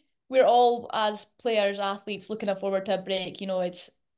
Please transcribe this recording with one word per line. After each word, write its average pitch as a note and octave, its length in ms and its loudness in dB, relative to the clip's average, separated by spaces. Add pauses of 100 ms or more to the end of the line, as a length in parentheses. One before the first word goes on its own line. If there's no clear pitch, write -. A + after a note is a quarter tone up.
(280)
we're C4 160 6
all, A#3+ 480 4
as G#3+ 340 -2 (140)
players, G#3 380 0
athletes, G3+ 500 -6
looking G#3 280 -4
forward F#3+ 300 -2
to G3+ 80 0
a F#3 80 -2
break. F#3 380 -6
You G3 60 -8
know, F#3 140 -2
it's, F3+ 280 -6 (300)